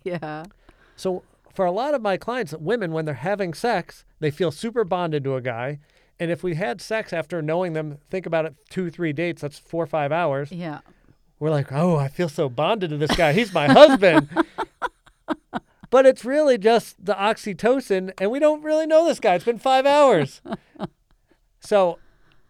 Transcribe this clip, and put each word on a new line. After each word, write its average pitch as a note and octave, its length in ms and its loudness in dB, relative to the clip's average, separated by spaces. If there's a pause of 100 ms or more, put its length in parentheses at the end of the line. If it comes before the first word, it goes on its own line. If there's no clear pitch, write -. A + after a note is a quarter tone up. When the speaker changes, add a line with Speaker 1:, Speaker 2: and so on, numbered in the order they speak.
Speaker 1:
Yeah. D#3+ 400 -10 (500)
Speaker 2:
So F#3 300 -6 (280)
for F#3+ 140 -2
a F3 60 0
lot C4 220 -2
of C4 80 -2
my G3+ 140 -2
clients, A3+ 380 -6
women, E3+ 380 -4
when D#3+ 140 -4
they're D3+ 80 -6
having F3+ 400 -4
sex, G#3+ 500 -4 (160)
they D3+ 100 -2
feel D#3+ 220 -2
super A3+ 320 -4
bonded E3 400 -4
to C3+ 100 -4
a C3 60 -4
guy. B2 400 -6 (400)
And E3 100 -4
if E3+ 140 -6
we F3+ 100 -4
had G3+ 260 -6
sex A3 320 -6
after E3 300 -6
knowing E3+ 300 -2
them, D3+ 260 -6 (100)
think F#3 160 -8
about E3 220 -2
it, - 80 -12 (160)
two, F3+ 180 -4
three E3 240 -6
dates, E3 300 -6
that's D3 160 -10
four - 240 -6
or D#3 60 -4
five D3 240 -2
hours. D3 400 -2
Speaker 1:
Yeah. E3+ 280 -10 (600)
Speaker 2:
We're D3+ 100 -2
like, C#3+ 220 -2
"Oh, E3 240 0
I C#3 100 0
feel F3 220 -4
so D3 200 -2
bonded D#3+ 420 -2
to D3+ 60 -6
this D3 200 0
guy. D#3 160 2
He's G3 200 0
my D3+ 140 0
husband." G3 680 8
<laughs> A#3+ 60 -6 (1500)
But C4+ 160 6
it's C4 180 4
really C4+ 320 2
just G#3+ 480 0
the G3+ 80 -2
oxytocin, G3 1040 -2
and G3 140 -2
we C4 80 -4
don't D4+ 240 2
really D#4 240 0
know D#4 200 4
this C#4+ 140 -2
guy. G3 140 4
It's F3+ 100 -2
been A#3 140 -2
five C4 280 2
hours. C4 600 4
<laughs> - 40 -12 (1120)
So F#3 360 2 (500)